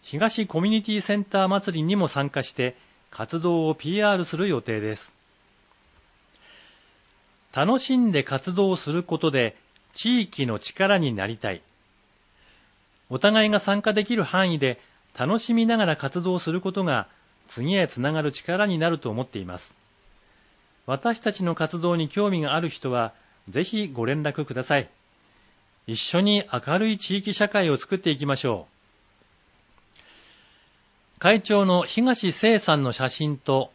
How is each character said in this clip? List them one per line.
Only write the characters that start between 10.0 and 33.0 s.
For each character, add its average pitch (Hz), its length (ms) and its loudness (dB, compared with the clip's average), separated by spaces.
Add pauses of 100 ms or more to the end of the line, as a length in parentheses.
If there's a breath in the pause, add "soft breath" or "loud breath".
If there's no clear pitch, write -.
域 139 240 -4
の 110 140 -2
力 196 380 2
に 147 160 0
な 98 120 -2
り 110 120 -6
た 107 140 -4
い。 90 100 -8 (1500 soft breath)
お 127 100 -6
互 214 280 4
い - 20 2
が 208 100 4
参 202 220 0
加 220 120 2
で 208 100 2
き 233 120 -2
る 214 80 2
範 185 280 0
囲 160 80 0
で、 131 200 0 (380 soft breath)
楽 175 220 0
し 233 140 -2
み 226 120 4
な 233 120 2
が 214 80 2
ら 160 100 2
活 143 260 -6
動 180 180 0
す - 120 -4
る 180 100 -2
こ 190 100 -4
と 190 120 -4
が、 127 240 -2 (400 soft breath)
次 143 280 -4
へ 185 120 2
つ - 140 -8
な 139 100 0
が 160 100 -2
る 147 100 -2
力 185 340 -2
に 190 120 -2
な 160 120 0
る 165 100 -2
と 131 100 -6
思 113 140 -4
っ - 40 -4
て - 120 -10
い 95 60 -10
ま 90 120 -10
す。 - 180 -20 (1120 soft breath)
私 220 340 -2
た 208 140 -2
ち 185 100 -6
の 170 120 0
活 165 240 -4
動 175 160 0
に 160 120 -2
興 202 220 0
味 180 120 0
が 147 140 -2
あ 165 60 0
る 170 80 -4
人 131 220 -6
は、 117 220 0 (360 soft breath)
ぜ 123 140 0
ひ 208 300 -4
ご 117 120 -2
連 147 180 -2
絡 147 220 -4
く - 80 -12
だ 127 100 -4
さ 143 160 2
い。 - 100 -6 (960 soft breath)
一 113 140 -6
緒 - 220 0
に 202 300 2
明 139 260 -2
る 220 120 2
い 214 80 -2
地 196 200 -4
域 196 160 -4
社 208 160 0
会 180 200 2
を 139 80 2
作 - 180 -4
っ - 20 -6
て 185 120 -2
い 147 80 0
き 139 80 -6
ま 139 100 0
し - 100 -8
ょ 104 220 -2 (2500 soft breath)
う。 - 20 -20
会 202 220 6
長 202 240 4
の 180 180 4
東 233 480 0
聖 214 280 4
さ 175 160 4
ん 143 80 2
の 127 80 0
写 131 180 -2